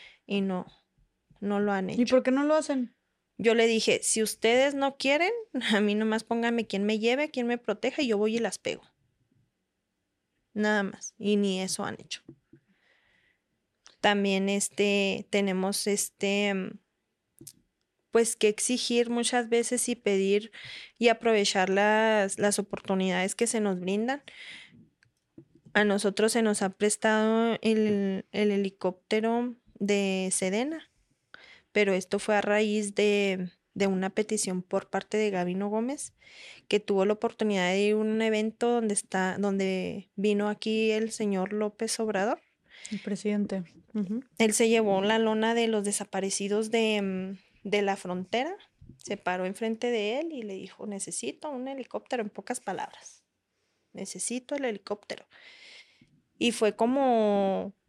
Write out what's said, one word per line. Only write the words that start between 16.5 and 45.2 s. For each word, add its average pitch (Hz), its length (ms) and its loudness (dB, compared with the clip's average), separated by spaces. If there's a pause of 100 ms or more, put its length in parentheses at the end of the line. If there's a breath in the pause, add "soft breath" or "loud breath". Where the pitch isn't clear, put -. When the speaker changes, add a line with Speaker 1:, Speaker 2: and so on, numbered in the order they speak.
Speaker 1:
mm, 190 240 -8 (1300)
pues, 226 260 2
que 214 120 4
exigir 240 600 0
muchas 240 380 0
veces 233 400 0
y 247 80 -2
pedir 202 560 0 (460 loud breath)
y 233 100 4
aprovechar 214 600 2
las, 208 680 2
las 202 200 2
oportunidades 190 760 -2
que 233 120 0
se 226 140 0
nos 196 200 0
brindan. 214 420 -2 (1500 loud breath)
A 208 120 4
nosotros 208 480 2
se 233 100 2
nos 214 200 0
ha 190 80 0
prestado 220 920 2
el, 208 680 0
el 208 220 0
helicóptero 220 1040 -2 (240)
de 196 520 0
sedena, 240 600 -4 (800 loud breath)
pero 202 220 4
esto 185 260 -2
fue 214 160 2
a 202 60 4
raíz 208 520 0
de, 202 560 2 (240)
de 196 140 0
una 190 220 0
petición 202 520 -2
por - 260 -4
parte - 280 -4
de 214 140 0
Gabino 185 380 -2
Gómez, 233 440 -4 (560 loud breath)
que 208 100 2
tuvo 196 280 2
la 214 80 2
oportunidad 214 560 0
de 190 100 2
ir 208 140 4
a - 20 2
un 220 260 0
evento 220 480 0
donde 226 240 2
está, 185 440 -2
donde 190 760 -2
vino 208 340 2
aquí 220 440 0
el 220 180 -2
señor 196 420 -2
López 214 460 -4
Obrador. 214 420 -2 (520 loud breath)
Speaker 2:
El 202 80 -6
presidente. 202 640 -4 (300)
Ujú. 214 280 -4 (160)
Speaker 1:
Él 220 140 4
se 226 160 4
llevó 214 340 4
la 214 160 2
lona 220 360 2